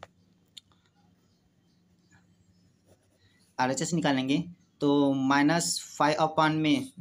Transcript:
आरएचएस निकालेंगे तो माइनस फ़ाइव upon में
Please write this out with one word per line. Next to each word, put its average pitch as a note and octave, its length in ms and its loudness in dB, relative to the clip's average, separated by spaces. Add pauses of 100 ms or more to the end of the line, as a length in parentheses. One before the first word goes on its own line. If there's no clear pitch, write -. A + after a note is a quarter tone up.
(3500)
आरएचएस C3 360 -2
निकालेंगे C#3+ 500 0 (380)
तो C#3+ 340 2
माइनस C#3+ 640 2 (100)
फ़ाइव D3+ 300 0
upon D#3 360 0
में D3 460 0